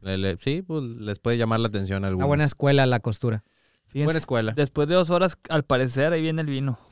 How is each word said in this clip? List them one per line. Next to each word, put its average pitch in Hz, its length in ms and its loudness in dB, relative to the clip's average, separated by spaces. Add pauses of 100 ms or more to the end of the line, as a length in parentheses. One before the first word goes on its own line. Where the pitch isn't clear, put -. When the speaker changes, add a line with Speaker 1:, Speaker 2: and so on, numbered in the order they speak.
Speaker 1:
le, 95 160 -4
le, 95 180 -2
sí, 147 240 -4
pues, 160 240 -6
les 110 340 -8
puede 120 200 0
llamar 113 220 2
la 117 80 0
atención 98 280 -2
a - 40 0
Speaker 2:
Una 98 80 -2
Speaker 1:
algunos. 92 200 0
Speaker 2:
buena 147 160 2
escuela, 139 400 2
la 123 160 2
costura. 110 440 -2 (420)
Speaker 3:
Fíjense, 143 180 -4
Speaker 1:
Buena 160 140 0
escuela. 113 340 -2
Speaker 3:
después 147 360 0
de 170 60 2
dos 180 140 4
horas, 175 300 0 (100)
al 156 160 0
parecer, 131 480 2
ahí 165 80 0
viene 160 220 -2
el 151 60 -4
vino. 135 300 -2 (140)